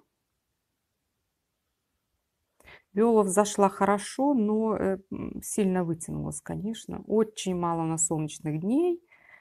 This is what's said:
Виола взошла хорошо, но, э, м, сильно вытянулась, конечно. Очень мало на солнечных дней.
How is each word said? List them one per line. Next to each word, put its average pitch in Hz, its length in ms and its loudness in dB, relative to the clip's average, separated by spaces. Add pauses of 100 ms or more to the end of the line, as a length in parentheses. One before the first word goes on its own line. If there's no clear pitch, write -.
(3000)
Виола 220 280 4
взошла 202 460 2
хорошо, 202 680 0
но, 214 420 0
э, 190 220 0 (140)
м, - 300 -8
сильно 185 420 0
вытянулась, 156 560 -6
конечно. 185 640 -8
Очень 214 500 0
мало 170 280 0
на 160 140 -2
солнечных 156 600 -2
дней. 330 400 2 (400)